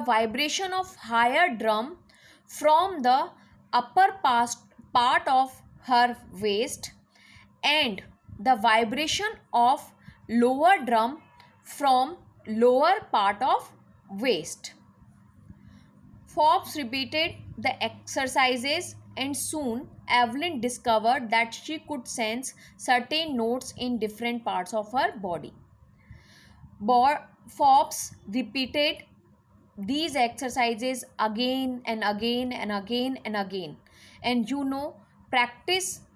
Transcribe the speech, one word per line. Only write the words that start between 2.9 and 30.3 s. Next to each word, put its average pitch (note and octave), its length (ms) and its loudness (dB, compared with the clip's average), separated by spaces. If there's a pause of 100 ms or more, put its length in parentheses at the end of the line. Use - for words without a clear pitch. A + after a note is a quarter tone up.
the B3 160 4 (540)
upper B3 340 4 (180)
past, A#3+ 400 0 (280)
part C4+ 360 2
of C4 240 2 (380)
her A#3+ 260 4 (260)
waist G#3+ 480 -2 (720)
and C#4 400 0 (360)
the A#3+ 180 2
vibration A#3+ 840 0 (140)
of A#3+ 400 2 (360)
lower C4 560 4
drum A#3+ 380 0 (400)
from C4+ 540 0 (300)
lower B3 480 4 (180)
part G#3 300 0
of F4 280 0 (400)
waist. G3 640 -4 (1500)
Forbes E4 500 2
repeated C#4 600 -4 (200)
the A#3+ 260 -4
exercises C4 1120 -2 (220)
and C4+ 200 -4
soon C4+ 520 -6 (200)
Evelyn B3 520 0
discovered A#3+ 680 0
that A3+ 240 0
she D#4 240 -10
could D4 280 -10
sense A#3 480 -6 (220)
certain C#4+ 600 -2
notes A#3 400 -4
in B3 220 -4
different A#3 460 -6
parts F#3 280 -4
of G#3+ 200 -4
her D4 240 0
body. F3 360 -8 (1300)
Bo-, B3 440 4 (240)
Forbes C#4+ 680 4 (140)
repeated C4 720 -2 (760)
these C#4 380 -4
exercises A#3+ 880 -2 (140)